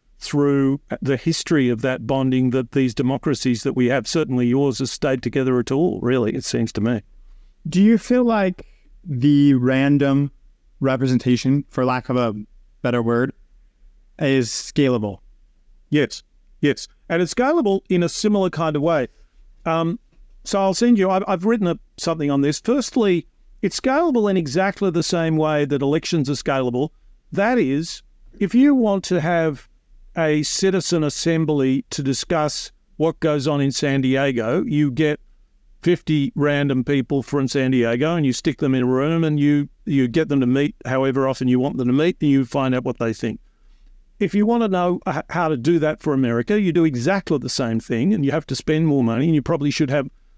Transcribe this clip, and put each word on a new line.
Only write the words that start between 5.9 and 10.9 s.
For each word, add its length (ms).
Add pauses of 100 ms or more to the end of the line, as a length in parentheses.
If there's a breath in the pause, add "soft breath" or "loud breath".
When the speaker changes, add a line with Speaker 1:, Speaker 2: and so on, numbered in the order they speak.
Speaker 1:
really, 340
it 80
seems 300
to 80
me. 200 (680)
Speaker 2:
Do 140
you 160
feel 280
like 400 (380)
the 500
random 800 (500)
representation, 880